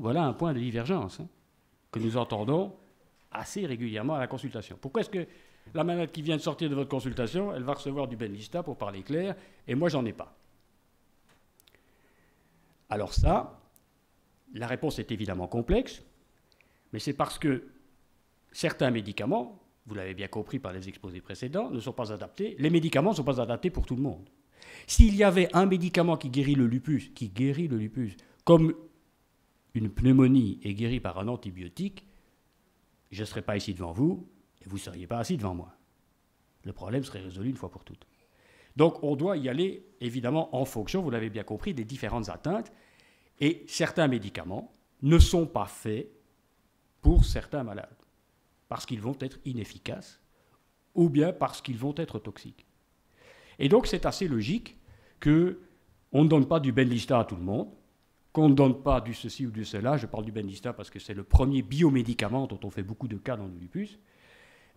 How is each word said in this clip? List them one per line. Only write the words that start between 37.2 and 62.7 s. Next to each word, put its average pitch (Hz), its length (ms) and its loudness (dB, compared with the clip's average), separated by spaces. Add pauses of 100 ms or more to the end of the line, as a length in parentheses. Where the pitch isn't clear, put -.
résolu 95 300 -8
une 131 60 -6
fois 92 140 -12
pour - 140 -20
toutes. - 220 -20 (680)
Donc 160 300 4
on 147 120 0
doit 175 200 0
y 131 140 -4
aller 175 340 -2 (160)
évidemment 127 560 -2
en 131 80 0
fonction, 127 380 -4
vous 151 80 -4
l'avez 113 180 -4
bien 104 140 -8
compris, 107 320 -6
des 117 100 -6
différentes 113 460 -6
atteintes. 170 420 -6 (640)
Et 151 280 0
certains 160 420 0
médicaments 101 640 -6 (300)
ne 156 160 8
sont 170 280 8
pas 104 200 -2
faits - 440 -8 (920)
pour 165 240 8
certains 127 380 -4
malades, 104 340 -12 (720)
parce - 160 -8
qu'ils 110 160 -6
vont 135 180 -4
être 135 240 -10
inefficaces - 760 -10 (760)
ou 170 160 6
bien 151 240 2
parce - 260 -4
qu'ils 123 160 -8
vont 139 220 -4
être 156 200 -6
toxiques. - 460 -16 (920)
Et 139 100 2
donc 220 180 6
c'est - 200 -2
assez 151 200 -2
logique 135 520 -2 (440)
qu'on 165 360 4 (560)
ne 151 140 8
donne 147 200 6
pas 165 120 2
du 135 120 0
Benlysta 120 460 2
à 110 80 4
tout - 100 -8
le 85 60 -8
monde, 110 260 -4 (640)
qu'on 156 160 6
ne 139 60 10
donne 135 280 4
pas 131 200 2
du 113 100 -8
ceci 117 320 -10
ou 120 60 -6
du 107 160 -8
cela. 120 320 -2
Je 113 80 -8
parle 107 180 -8
du 110 80 -10
Benlysta 104 400 -8
parce - 160 -14
que - 100 -16
c'est - 140 -12
le 98 100 -8
premier 135 380 6
biomédicament 123 840 2
dont 101 180 -10
on 101 60 -8